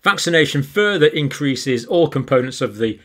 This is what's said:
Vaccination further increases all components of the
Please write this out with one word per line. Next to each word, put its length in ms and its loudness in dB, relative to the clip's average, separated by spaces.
Vaccination 580 0
further 460 2
increases 760 -2
all 240 2
components 500 0
of 180 -4
the 280 -2